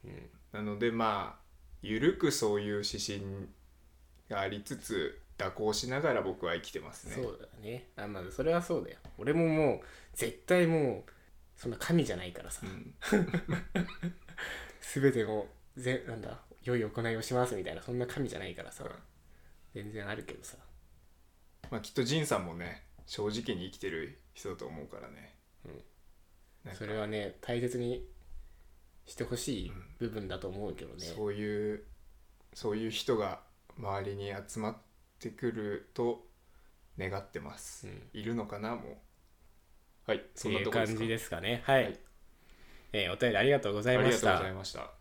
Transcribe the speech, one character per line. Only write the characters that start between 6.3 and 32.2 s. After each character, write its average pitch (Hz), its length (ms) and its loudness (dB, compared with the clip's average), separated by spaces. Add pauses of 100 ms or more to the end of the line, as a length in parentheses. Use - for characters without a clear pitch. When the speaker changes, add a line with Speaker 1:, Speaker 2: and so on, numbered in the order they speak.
Speaker 2:
は 85 100 2
生 82 60 -2
き - 100 -12
て - 80 -4
ま 78 140 -12
す - 160 -16
ね。 - 60 -6
Speaker 1:
そ 131 60 -2
う 117 180 -4
だ - 80 -16 (140)
ね。 113 340 -8
あ、 104 120 -6
ま 98 140 -6
あ、 - 100 -6
そ 175 120 0
れ 160 100 6
は 175 80 6
そ 170 180 0
う 90 40 -4
だ - 80 -8
よ。 - 60 -14 (200)
俺 143 160 2
も 165 140 6
も 156 360 6
う、 - 40 -16 (280)
絶 - 320 -2
対 180 180 8
も 147 420 4
う、 - 40 -20 (440)
そ - 120 -6
ん 120 40 -2
な 110 60 -6
神 165 280 6
じ 110 80 0
ゃ 87 40 -2
な 92 80 -6
い 90 80 -8
か - 100 -10
ら - 80 -10
さ。 - 140 -10
Speaker 2:
う - 40 -4
ん。 - 320 -10
Speaker 1:
<laughs> 175 1120 2 (680)
全 139 300 6
て 117 140 4
も 104 220 0 (280)
う、 131 40 -12
ぜ-、 127 280 0
な 113 80 -6
ん 110 60 -8
だ、 110 180 -8 (240)
良 123 120 2
い 120 60 4
行 107 200 -2
い 113 140 0
を 113 60 -2
し 127 120 -2
ま 123 120 6
す 120 100 -2
み 95 80 -2
た - 80 -4
い 80 40 -6
な、 82 60 -10
そ - 100 -8
ん 123 80 0
な 123 80 0
神 135 200 -2
じ - 80 -6
ゃ - 40 -6
な 92 80 -6
い 87 80 -8
か - 80 -10
ら - 80 -12
さ。 - 140 -12
Speaker 2:
う - 20 -8
ん。 - 40 -8 (800)
Speaker 1:
全 104 180 -8
然 104 160 -8
あ 101 80 -2
る 95 80 -8
け - 100 -10
ど - 100 -14
さ。 - 140 -14 (1120)
Speaker 2:
ま 117 100 -4
あ、 - 20 -8
き - 100 -12
っ - 20 -20
と 131 100 4
仁 147 220 2
さ 117 120 2
ん 92 80 -2
も 82 100 -8
ね、 87 320 -10 (180)
正 104 220 -4
直 110 280 -2
に 90 140 -6
生 - 80 -16
き - 20 -16
て 95 100 -4
る 82 300 -6 (140)
人 - 160 -10
だ 90 60 -6
と - 100 -10
思 73 180 -10
う - 40 -14
か - 120 -14
ら 60 100 -14
ね。 - 280 -20 (280)
Speaker 1:
う - 40 -12
ん。 - 140 -14 (800)
Speaker 2:
な - 80 -12
ん - 20 -10
か、 92 60 -14
Speaker 1:
そ 107 80 -6
れ 107 100 -2
は 107 80 0
ね、 104 360 -2
大 120 200 0
切 123 160 0
に 120 300 -2 (960)
し - 100 -16
て - 80 -4
ほ 120 120 -2
し 104 320 -2
い - 40 -6 (280)
部 117 100 0
分 104 180 -4
だ 92 120 -4
と 98 80 -6
思 98 200 -4
う 80 80 -4
け - 100 -10
ど 65 100 -14
ね。 85 120 -8
Speaker 2:
う 85 40 -6
ん。 - 40 -6
そ 104 120 -2
う 101 60 0
い 104 420 0
う、 - 80 -10 (680)